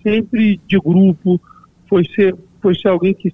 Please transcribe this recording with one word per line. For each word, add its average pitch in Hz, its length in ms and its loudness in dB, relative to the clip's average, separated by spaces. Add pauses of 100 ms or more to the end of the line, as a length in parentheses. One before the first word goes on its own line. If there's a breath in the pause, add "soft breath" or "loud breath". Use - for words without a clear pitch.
sempre 214 680 -2
de 196 120 0
grupo, 180 600 0 (480 soft breath)
foi 180 160 2 (120)
ser, 190 200 0 (260)
foi 180 140 0
ser 202 140 -2
alguém 180 240 0
que 185 200 -6